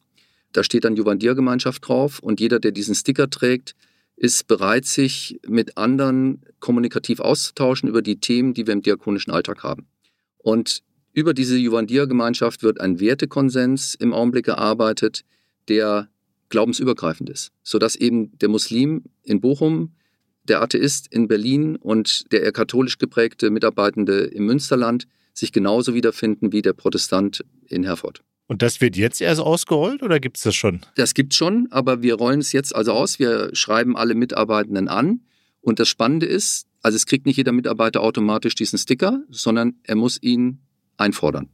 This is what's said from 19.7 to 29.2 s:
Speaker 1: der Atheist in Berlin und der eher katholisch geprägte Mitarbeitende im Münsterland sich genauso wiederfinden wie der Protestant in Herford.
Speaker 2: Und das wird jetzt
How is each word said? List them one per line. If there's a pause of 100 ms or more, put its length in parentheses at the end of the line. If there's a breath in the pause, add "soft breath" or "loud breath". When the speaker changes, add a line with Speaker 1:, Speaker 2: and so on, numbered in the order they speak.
Speaker 1:
der
Atheist
in
Berlin
und
der
eher
katholisch
geprägte
Mitarbeitende
im
Münsterland (260)
sich
genauso
wiederfinden
wie
der
Protestant (220)
in
Herford. (260)
Speaker 2:
Und
das
wird
jetzt